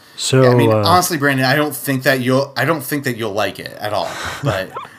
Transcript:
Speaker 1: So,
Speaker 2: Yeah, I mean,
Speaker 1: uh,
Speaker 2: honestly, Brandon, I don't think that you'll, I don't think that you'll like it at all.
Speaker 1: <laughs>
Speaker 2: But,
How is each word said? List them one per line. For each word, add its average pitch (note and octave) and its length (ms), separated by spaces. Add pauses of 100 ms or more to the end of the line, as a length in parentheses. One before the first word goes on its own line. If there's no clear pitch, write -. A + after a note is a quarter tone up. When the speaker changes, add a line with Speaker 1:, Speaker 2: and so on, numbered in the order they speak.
(160)
Speaker 1:
So, - 260
Speaker 2:
Yeah, B2+ 60
I B2 60
mean, A#2 180
Speaker 1:
uh, G#2+ 140
Speaker 2:
honestly, F3 320
Brandon, C3+ 260
I C3 100
don't D3+ 220
think C3 280
that C3+ 160
you'll, C3 360
I B2 80
don't D3+ 180
think C#3 220
that B2 140
you'll G#2+ 160
like G2+ 240
it - 140
at G#2 200
all. F#2 180 (160)
Speaker 1:
<laughs> - 160
Speaker 2:
But, G2 300 (260)